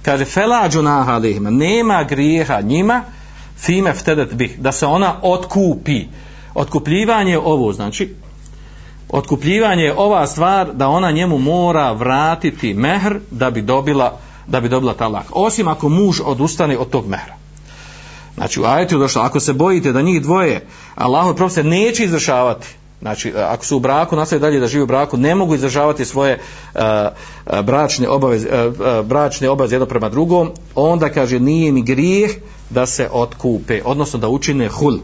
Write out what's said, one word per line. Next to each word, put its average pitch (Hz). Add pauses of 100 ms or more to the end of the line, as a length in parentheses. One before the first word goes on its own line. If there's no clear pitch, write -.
Kaže, 139
„Fela 214
džunaha 147
alejhima”, 104
nema 185
grijeha 143
njima, 185 (560)
„fime 180
ftedet 151
bih”, 117
da 135
se 135
ona 175
otkupi. 180 (480)
Otkupljivanje 190
je 165
ovo, 135
znači, 101 (920)
otkupljivanje 170
je 143
ova 196
stvar 175
da 135
ona 170
njemu 165
mora 156
vratiti 131
mehr 185 (120)
da 127
bi 117
dobila, 135 (300)
da 127
bi 117
dobila 127
talak. 107
Osim 214
ako 156
muž 180
odustane 143
od 127
tog 120
mehra. - (1000)
Znači, -
u -
ajetu 160
je 143
došlo, 135
ako 127
se 139
bojite 180
da 190
njih 175
dvoje, 165 (280)
Allahov 160
propise 185
neće 214
izvršavati, 135 (340)
znači, 107
ako 104
su 143
u -
braku, 147
nastaje 156
dalje 147
da 123
žive 139
u 127
braku, 131
ne 147
mogu 180
izvršavati 143
svoje, 135 (360)
e, -
e, 107
bračne 127
obaveze, 120
e, 123
e, 117
bračne 135
obaveze 135
jedno 131
prema 110
drugom, 165 (240)
onda, 156
kaže, 127
nije 151
mi 131
grijeh 175 (380)
da 123
se 123
otkupe, 120
odnosno 139
da 113
učine 139
hul. 120